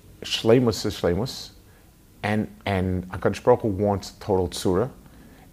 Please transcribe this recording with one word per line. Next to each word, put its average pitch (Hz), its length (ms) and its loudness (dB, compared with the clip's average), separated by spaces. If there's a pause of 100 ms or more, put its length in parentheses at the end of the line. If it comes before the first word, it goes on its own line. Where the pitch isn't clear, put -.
(240)
shleimus 117 640 2
is 101 140 -6
shleimus, 92 520 -2 (760)
and, 107 260 -2 (120)
and 92 440 -2
HaKadosh - 320 -2
Baruch 123 200 4
Hu 117 80 -2
wants 101 500 -2
total 92 300 0
tzura. 101 400 0 (640)